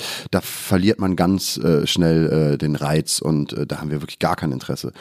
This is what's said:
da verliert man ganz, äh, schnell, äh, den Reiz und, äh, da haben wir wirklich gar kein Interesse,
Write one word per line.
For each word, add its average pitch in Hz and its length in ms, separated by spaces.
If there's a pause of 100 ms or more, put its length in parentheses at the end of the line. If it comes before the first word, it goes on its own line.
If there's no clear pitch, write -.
(300)
da 92 100
verliert - 600
man 95 160
ganz, 92 420
äh, 73 280
schnell, 80 680
äh, 69 40
den 76 180
Reiz 73 440
und, 76 320
äh, 73 140
da 73 140
haben 76 100
wir 73 100
wirklich - 180
gar 82 180
kein 76 180
Interesse, - 460